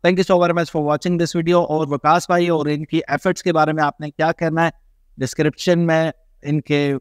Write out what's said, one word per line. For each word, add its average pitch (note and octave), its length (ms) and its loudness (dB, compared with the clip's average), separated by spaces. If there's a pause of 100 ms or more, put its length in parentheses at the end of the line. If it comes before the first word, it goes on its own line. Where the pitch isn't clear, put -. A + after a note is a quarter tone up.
Thank F3+ 160 2
you F#3 80 2
so F#3 120 4
very F3 180 2
much E3 140 -4
for D#3 120 -4
watching D3+ 360 -2
this E3+ 160 -2
video। F3 320 2
और D#3 200 -2
वकास D3+ 420 0
भाई F3 200 2
और D3+ 200 0
इनकी D#3 320 -2 (100)
एफर्ट्स E3+ 300 -2
के F3+ 100 0
बारे D#3 220 2
में D#3 100 0
आपने D3 260 -4
क्या D#3+ 220 -2
कहना E3 320 -2
है, E3 80 0 (460)
डिस्क्रिप्शन D3+ 640 0
में D#3+ 320 0 (320)
इनके D3 380 -2 (200)